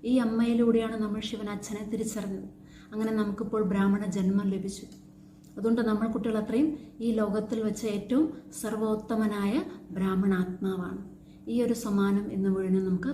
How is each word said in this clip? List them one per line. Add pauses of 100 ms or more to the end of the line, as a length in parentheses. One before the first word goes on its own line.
ഈ (100)
അമ്മയിലൂടെയാണ്
നമ്മൾ
ശിവൻ
അച്ഛനെ
തിരിച്ചറിഞ്ഞത്. (440)
അങ്ങനെ
നമുക്കിപ്പോൾ (100)
ബ്രാഹ്മണ (120)
ജന്മം
ലഭിച്ചു. (680)
അതുകൊണ്ട്
നമ്മൾ
കുട്ടികൾ
അത്രയും (380)
ഈ (120)
ലോകത്തിൽ
വെച്ച് (100)
ഏറ്റവും (360)
സർവോത്തമനായ (420)
ബ്രാഹ്മണാത്മാവാണ്. (520)
ഈ (100)
ഒരു
സമാനം (100)
ഇന്ന്
മുഴുവനും
നമുക്ക്